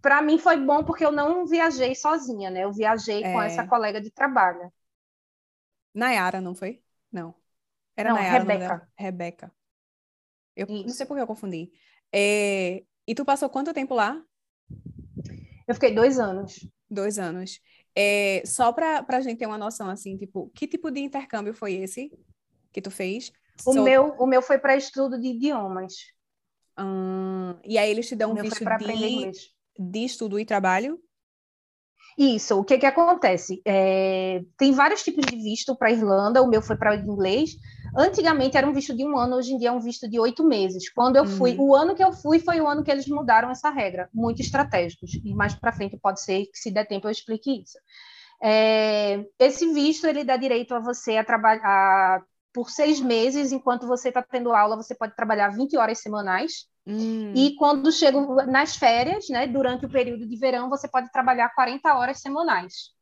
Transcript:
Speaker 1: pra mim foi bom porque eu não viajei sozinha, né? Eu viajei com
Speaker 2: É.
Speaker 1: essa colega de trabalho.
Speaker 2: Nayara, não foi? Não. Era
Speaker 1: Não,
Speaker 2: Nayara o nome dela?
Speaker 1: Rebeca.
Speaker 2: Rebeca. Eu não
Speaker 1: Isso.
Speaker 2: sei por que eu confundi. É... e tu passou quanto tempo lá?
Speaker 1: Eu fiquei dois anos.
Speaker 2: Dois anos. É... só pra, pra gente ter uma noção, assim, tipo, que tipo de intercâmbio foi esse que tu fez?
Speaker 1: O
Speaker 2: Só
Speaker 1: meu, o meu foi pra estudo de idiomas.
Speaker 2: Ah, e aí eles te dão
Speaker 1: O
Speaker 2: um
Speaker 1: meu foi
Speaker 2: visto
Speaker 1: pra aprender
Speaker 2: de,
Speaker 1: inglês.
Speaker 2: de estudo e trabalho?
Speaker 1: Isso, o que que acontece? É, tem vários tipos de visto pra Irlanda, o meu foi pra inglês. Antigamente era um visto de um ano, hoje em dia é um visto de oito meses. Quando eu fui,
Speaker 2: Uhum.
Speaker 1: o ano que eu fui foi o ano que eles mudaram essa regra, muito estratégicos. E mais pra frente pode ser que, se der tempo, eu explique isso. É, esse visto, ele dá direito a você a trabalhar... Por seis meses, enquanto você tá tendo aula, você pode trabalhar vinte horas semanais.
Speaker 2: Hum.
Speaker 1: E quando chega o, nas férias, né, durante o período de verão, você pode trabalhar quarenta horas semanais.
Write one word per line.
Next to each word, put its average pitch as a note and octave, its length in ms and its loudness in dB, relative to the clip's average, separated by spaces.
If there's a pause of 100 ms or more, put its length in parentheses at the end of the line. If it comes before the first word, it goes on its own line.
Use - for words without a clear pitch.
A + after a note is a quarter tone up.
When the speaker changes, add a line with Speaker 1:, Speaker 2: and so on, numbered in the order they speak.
Speaker 1:
pra C#4+ 220 4
mim D4+ 160 4
foi E4 180 4
bom C#4+ 280 0
porque E4 200 -4
eu D4 80 4
não D#4 340 -2
viajei C#4+ 480 0
sozinha, B3+ 560 -4
né? F#3 140 -4
Eu G3+ 80 -4
viajei G#3+ 500 -2
com G#3+ 200 -2
Speaker 2:
É. - 40 -2
Speaker 1:
essa - 200 -4
colega G#3+ 340 0
de G#3+ 100 -12
trabalho. F#3 600 0 (1200)
Speaker 2:
Nayara, G#3 460 -2
não F3+ 140 -8
foi? G3+ 280 -12 (300)
Não. E3+ 220 -12 (640)
Era G#3+ 140 -2
Speaker 1:
Não, A3+ 60 2
Speaker 2:
Nayara G3+ 280 2
o - 20 -6
nome G3 120 0
dela? F#3 160 -6
Speaker 1:
Rebeca. - 220 -18
Speaker 2:
Rebeca. F3 560 -12 (1040)
Eu F#3+ 120 -8
não G#3 80 -10
Speaker 1:
Isso. G3+ 200 -10
Speaker 2:
sei C4+ 100 -8
por C#4+ 100 -10
que C4+ 60 -4
eu A3+ 40 -6
confundi. F#3 440 -10 (420)
É... G3+ 680 0 (240)
e A3+ 80 -4
tu C#4 100 -6
passou C#4 260 0
quanto C#4+ 240 -4
tempo C4+ 200 -6
lá? A#3+ 280 -2 (1400)
Speaker 1:
Eu A#3+ 80 -2
fiquei A3 200 2
dois B3+ 240 4
anos. G3 480 -6 (220)
Speaker 2:
Dois G3+ 300 -6
anos. F3+ 420 -10 (340)
É... G3+ 520 0
só A#3+ 260 0
pra, D#4 300 -2
pra B3+ 180 -2
gente A#3+ 180 -6
ter A#3 80 -6
uma G#3+ 120 -8
noção, G#3+ 320 -8
assim, F#3+ 260 -12
tipo, F#3+ 380 -12
que - 120 -10
tipo D#4+ 240 -6
de C4+ 100 -8
intercâmbio C4+ 520 -8
foi G3+ 220 -8
esse F#3+ 360 -10 (640)
que - 80 -10
tu G3 100 -10
fez? G3 420 -8 (340)
Speaker 1:
O B3+ 80 4
Speaker 2:
Só C4+ 80 4
Speaker 1:
meu, C4 360 6
o B3+ 80 2
meu C4 140 4
foi C4+ 180 2
pra C4+ 180 2
estudo C4+ 440 -4
de B3 80 -4
idiomas. G#3+ 680 -4 (840)
Speaker 2:
Ah, F#3+ 880 -6
e A3 140 -2
aí G#3+ 120 2
eles A3+ 180 -2
te B3 80 -8
dão G#3+ 140 -2
Speaker 1:
O - 20 -2
Speaker 2:
um - 20 -2
Speaker 1:
meu G#3 100 -4
foi G#3+ 60 -4
Speaker 2:
visto A3+ 140 -8
Speaker 1:
pra A3 120 0
aprender A3 320 -2
Speaker 2:
de, B3 40 -2
Speaker 1:
inglês. F#3+ 380 -8 (280)
Speaker 2:
de F#3+ 260 -6
estudo A3 340 -6
e G#3+ 60 -4
trabalho? G#3 560 0 (1160)
Speaker 1:
Isso, A#3 400 2
o G#3 60 0
que B3+ 120 4
que C4 100 4
acontece? C4+ 800 2
É, F#3+ 800 2 (160)
tem C#4 140 6
vários D4 300 2
tipos D4+ 220 -2
de B3 120 -4
visto A3+ 400 -6
pra A#3 140 2
Irlanda, A3 520 4
o C4 60 4
meu A3 120 4
foi G#3+ 160 -4
pra G#3+ 200 2
inglês. G3+ 560 -2 (440)
Antigamente D#4 600 2
era C#4 120 4
um D4+ 60 0
visto C#4 200 -4
de A#3+ 100 -4
um D4 120 -2
ano, B3 200 0
hoje B3+ 160 -2
em C4 60 -2
dia A#3+ 120 0
é - 20 -2
um B3 80 -2
visto A#3 280 -8
de A3+ 120 -4
oito B3 240 0
meses. F#3+ 480 2
Quando B3 240 4
eu C#4+ 100 8
fui, C#4+ 300 2
Speaker 2:
Uhum. C#4 140 4
Speaker 1:
o C#4 40 10
ano D#4+ 200 6
que F#4+ 100 2
eu F#4 80 6
fui D#4 260 2
foi E4 220 0
o D4+ 60 2
ano D4 180 0
que D4+ 60 -2
eles C#4 160 0
mudaram B3 440 2
essa C4 200 -2
regra, F#3 420 -4
muito A#3 300 -2
estratégicos. F3+ 720 -2 (100)
E G3+ 100 -6
mais G3+ 200 0
pra - 180 -2
frente G3+ 240 -6
pode F#3+ 260 -4
ser G3 240 -2
que, - 120 -20
se - 120 -8
der G#3 160 0
tempo, G3+ 200 -6
eu G#3+ 40 -4
explique A3 520 -6
isso. - 160 -20 (640)
É, G#3+ 840 2 (140)
esse D4 340 4
visto, D4+ 340 2
ele D4 180 0
dá B3+ 120 2
direito B3 380 -2
a A#3+ 60 -2
você A#3 360 -4
a A3 80 2
trabalhar... G3 960 4 (300)
Por A#3+ 180 -6
seis D4+ 300 2
meses, C4 520 2
enquanto B3 340 -2
você B3 240 -2
tá B3 120 -2
tendo A#3+ 300 -2
aula, G#3+ 240 4
você A3 180 -10
pode G#3+ 200 -8
trabalhar G#3 360 0
vinte C4+ 260 -2
horas A3+ 240 2
semanais. G#3 680 -4 (180)
Speaker 2:
Hum. A3 500 -6
Speaker 1:
E C#4+ 200 4
quando D4 360 4
chega C#4+ 260 4
o, C#4 160 -2 (120)
nas C4+ 280 2
férias, C4 540 2
né, C4 180 -2
durante B3+ 400 -2
o - 40 -8
período A#3+ 360 -2
de A3+ 100 -10
verão, B3+ 320 -2
você C#4 200 -4
pode B3+ 240 -2
trabalhar B3 420 2
quarenta C4+ 400 2
horas C4 260 -2
semanais. C#4 680 -4 (120)